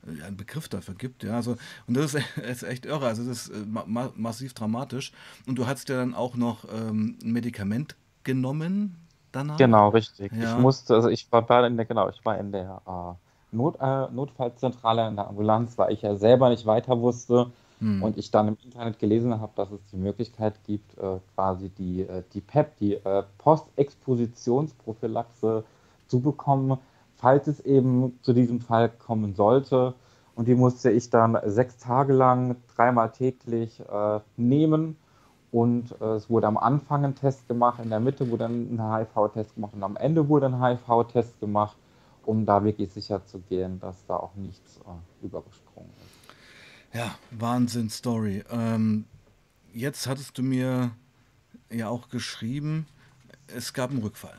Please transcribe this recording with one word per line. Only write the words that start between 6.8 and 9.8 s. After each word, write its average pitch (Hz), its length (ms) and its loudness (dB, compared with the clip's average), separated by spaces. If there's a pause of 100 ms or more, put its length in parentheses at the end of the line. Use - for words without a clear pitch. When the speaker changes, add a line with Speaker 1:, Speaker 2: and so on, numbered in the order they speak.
Speaker 1:
ein 113 100 -4
Medikament 117 640 -4 (280)
genommen 156 720 -2 (380)
danach? 147 240 -6
Speaker 2:
Genau, 110 320 8